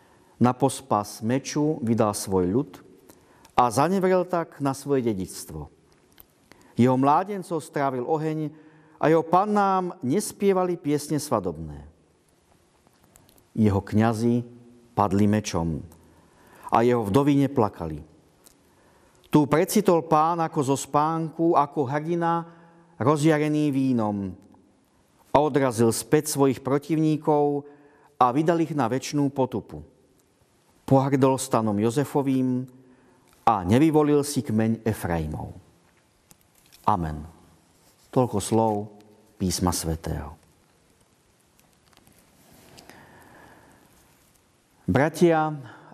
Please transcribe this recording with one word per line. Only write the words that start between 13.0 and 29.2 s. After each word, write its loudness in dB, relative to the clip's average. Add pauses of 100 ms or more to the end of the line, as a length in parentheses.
Jeho 2
kňazi 0 (480)
padli 2
mečom -2 (880)
a 4
jeho 2
vdovy 2
neplakali. -2 (1400)
Tu 6
precitol 2
Pán 2
ako -4
zo 0
spánku, 0
ako 0
hrdina -2 (480)
rozjarený 2
vínom -2 (960)
a 6
odrazil 2
späť -2
svojich 0
protivníkov -2 (560)
a 4
vydal 0
ich -4
na -2
večnú -2